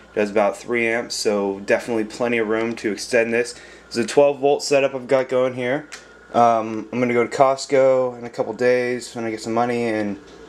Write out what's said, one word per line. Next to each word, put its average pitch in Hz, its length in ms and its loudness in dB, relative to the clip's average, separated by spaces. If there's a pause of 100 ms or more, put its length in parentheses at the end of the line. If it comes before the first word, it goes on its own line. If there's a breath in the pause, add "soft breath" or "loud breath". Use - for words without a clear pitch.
(160 loud breath)
does 104 160 0
about 101 260 2
three 117 300 -2
amps, 117 260 -2
so 101 460 0
definitely 110 460 -2
plenty 120 340 -2
of 110 80 0
room 113 300 -2
to 110 140 -4
extend 117 400 0
this. 120 220 -2 (340 loud breath)
It's - 100 -6
a 120 60 0
twelve 143 360 4
volt 143 240 2
setup 135 320 0
I've 123 120 -8
got 131 220 2
going 127 240 0
here. 127 340 -4 (460 loud breath)
Um, 113 580 2
I'm 120 80 -4
gonna 123 140 0
go 120 120 2
to 110 120 -8
Costco 131 800 4
in 117 80 -12
a 117 60 -12
couple 110 220 -4
days 123 600 0
when 117 120 -6
I 113 40 -4
get 110 120 -6
some 113 120 -6
money 120 360 0
and 104 280 -4 (320 loud breath)